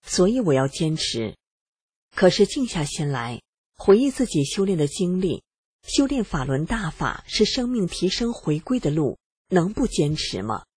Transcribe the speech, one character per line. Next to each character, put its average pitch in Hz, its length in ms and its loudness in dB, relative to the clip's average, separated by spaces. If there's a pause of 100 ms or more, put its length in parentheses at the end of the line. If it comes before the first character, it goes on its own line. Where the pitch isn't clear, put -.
所 185 260 2
以 254 120 2
我 175 120 2
要 135 160 2
坚 156 260 -2
持。 113 440 -4 (760)
可 190 140 6
是 214 160 4
静 262 220 -2
下 160 180 -4
心 147 240 -4
来， 120 320 -4 (380)
回 202 180 6
忆 269 140 2
自 254 160 -2
己 143 180 0
修 196 220 -2
炼 196 100 0
的 147 100 2
经 180 360 -2
历， 165 200 -2 (420)
修 - 220 2
炼 262 160 -2
法 143 220 -4
轮 143 220 0
大 214 240 -4
法 - 360 -6
是 - 200 2
生 247 240 -4
命 220 160 0
提 180 240 -2
升 233 240 -2
回 151 240 -2
归 254 200 -2
的 151 120 0
路， 147 280 0 (300)
能 180 240 2
不 254 140 0
坚 151 300 0
持 - 260 -6
吗？ 107 240 -6 (100)